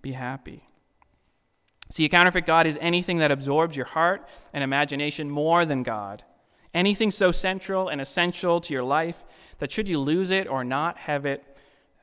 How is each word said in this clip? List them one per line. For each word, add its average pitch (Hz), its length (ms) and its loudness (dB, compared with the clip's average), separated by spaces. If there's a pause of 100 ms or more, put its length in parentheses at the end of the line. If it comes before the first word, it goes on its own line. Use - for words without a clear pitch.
be 135 100 -8
happy." 131 560 -12 (1200)
See, - 160 0
a 147 60 0
counterfeit 180 340 4
god 165 220 6
is 151 160 -2
anything 175 360 0
that 151 140 4
absorbs 143 420 0
your 131 120 -4
heart 170 420 0 (240)
and 143 100 -4
imagination 143 680 -2
more 160 340 2
than 139 180 -2
God. 107 420 -8 (500)
Anything 202 360 2
so 185 220 4
central 190 560 -2
and 143 140 -4
essential 175 580 0
to 165 120 -8
your 127 120 -2
life 160 400 -2 (340)
that 143 120 -6
should 208 180 -4
you 165 100 0
lose 170 320 0
it 190 160 0
or 131 160 -4
not 139 360 -2
have 143 280 -4
it, - 320 -6 (440)